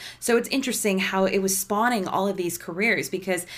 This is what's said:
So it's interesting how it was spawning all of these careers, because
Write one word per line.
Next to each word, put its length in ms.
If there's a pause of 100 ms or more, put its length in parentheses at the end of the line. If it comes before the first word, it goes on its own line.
(200)
So 160
it's 140
interesting 500
how 240
it 160
was 180
spawning 480
all 220
of 80
these 200
careers, 520
because 360 (140)